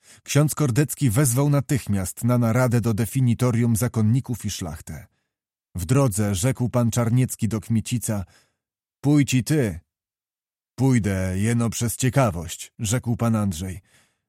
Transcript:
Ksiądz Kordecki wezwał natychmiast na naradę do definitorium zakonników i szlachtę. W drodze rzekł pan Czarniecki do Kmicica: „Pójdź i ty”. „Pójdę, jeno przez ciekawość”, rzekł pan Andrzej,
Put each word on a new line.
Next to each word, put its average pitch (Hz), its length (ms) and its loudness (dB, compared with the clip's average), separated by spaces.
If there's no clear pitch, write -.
Ksiądz 143 320 2
Kordecki 143 540 0
wezwał 135 400 2
natychmiast 127 760 -2
na 123 140 2
naradę 120 440 2
do 117 120 0
definitorium 120 840 2
zakonników 117 680 0
i 107 40 -4
szlachtę. 78 580 -10
W 85 100 -6
drodze 107 500 2
rzekł 120 340 -2
pan 120 220 0
Czarniecki 120 560 0
do 104 140 -2
Kmicica: 110 640 -2
„Pójdź 147 320 4
i 127 100 4
ty”. 117 360 0
„Pójdę, 98 640 0
jeno 117 300 0
przez - 260 -4
ciekawość”, 104 840 -2
rzekł 117 380 -2
pan 117 180 0
Andrzej, 92 460 -4